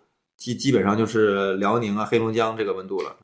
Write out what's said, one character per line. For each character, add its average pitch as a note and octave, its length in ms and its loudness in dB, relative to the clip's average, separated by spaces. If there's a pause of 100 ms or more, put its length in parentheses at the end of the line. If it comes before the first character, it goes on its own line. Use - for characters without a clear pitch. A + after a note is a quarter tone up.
(380)
基-， B2 180 -6
基 C3+ 160 0
本 G2+ 120 4
上 G2+ 140 2
就 A2+ 80 2
是 G2 500 2
辽 G2+ 240 0
宁 G#2 180 -4
啊、 G#2+ 80 -2
黑 A#2 140 2
龙 A2+ 120 -2
江 A2+ 240 0
这 A2 80 -2
个 G2 100 -2
温 F#2+ 140 -8
度 F#2+ 140 -4
了。 C#2+ 220 -8